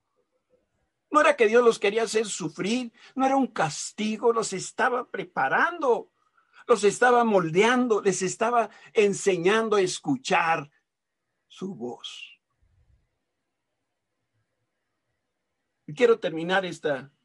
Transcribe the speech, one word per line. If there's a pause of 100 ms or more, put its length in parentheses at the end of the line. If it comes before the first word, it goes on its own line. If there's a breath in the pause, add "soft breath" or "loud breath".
(1080)
No
era
que
Dios
los
quería
hacer
sufrir, (220 soft breath)
no
era
un
castigo,
los
estaba
preparando, (560 soft breath)
los
estaba
moldeando,
les
estaba (220 loud breath)
enseñando
a
escuchar (800)
su
voz. (3500)
Y
quiero
terminar
esta (120)